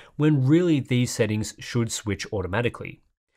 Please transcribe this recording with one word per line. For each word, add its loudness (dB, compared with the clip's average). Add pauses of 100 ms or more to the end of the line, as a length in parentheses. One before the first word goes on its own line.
(160)
when 4
really 4
these 0
settings -2
should -2
switch -6
automatically. -4 (340)